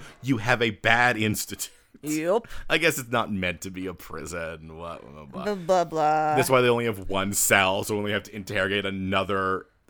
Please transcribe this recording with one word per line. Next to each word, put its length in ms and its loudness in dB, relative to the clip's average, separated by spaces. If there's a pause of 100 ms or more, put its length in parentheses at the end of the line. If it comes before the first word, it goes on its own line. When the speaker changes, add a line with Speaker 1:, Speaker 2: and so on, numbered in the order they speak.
(220)
Speaker 1:
you 160 0
have 240 2
a 80 4
bad 480 4
Institute. 540 -2 (320)
Speaker 2:
Yep. 440 -2 (220)
Speaker 1:
I 80 2
guess 200 2
it's 140 -8
not 220 0
meant 280 -2
to 80 -8
be 180 -8
a 60 -6
prison. 760 -10
Blah, 300 -12
blah, 260 -18
blah. 180 -12
Speaker 2:
Blah, 120 -2
blah, 280 2
blah. 540 0
Speaker 1:
That's 120 2
why 120 6
they 80 6
only 160 2
have 240 -4
one 240 0
cell, 500 4
so 140 -2
only 160 -2
have 100 -2
to 120 -12
interrogate 500 -2
another, 840 0 (220)